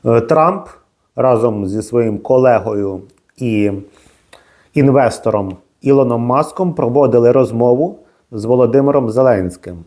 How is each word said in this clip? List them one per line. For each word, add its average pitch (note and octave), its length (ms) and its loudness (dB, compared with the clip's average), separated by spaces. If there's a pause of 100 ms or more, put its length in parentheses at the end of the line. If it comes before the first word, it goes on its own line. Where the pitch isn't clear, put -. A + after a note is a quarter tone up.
Е, A#2 160 2
Трамп D#3+ 460 0 (480)
разом A2+ 520 0
зі G#2 140 -6
своїм A2+ 360 -2
колегою G#2 840 0 (360)
і G#2+ 340 -2 (1000)
інвестором A2+ 840 0 (240)
Ілоном C3 400 2
Маском D#3 520 -2
проводили B2 580 2
розмову B2 680 0 (320)
з G#2+ 140 -10
Володимиром B2+ 640 2
Зеленським. F#2+ 760 -2